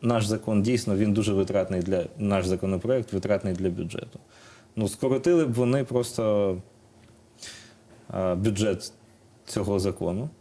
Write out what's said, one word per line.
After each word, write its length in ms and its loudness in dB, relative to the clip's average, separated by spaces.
наш 240 2
закон 360 0
дійсно, 340 2
він 160 4
дуже 200 2
витратний 500 0
для, 220 0
наш 280 2
законопроект 640 -2
витратний 420 0
для 160 -2
бюджету. 480 -8
Ну, 120 0
скоротили 580 2
б 80 -2
вони 300 2
просто, 720 0
а, 260 -2
бюджет 580 0
цього 320 -2
закону 500 -2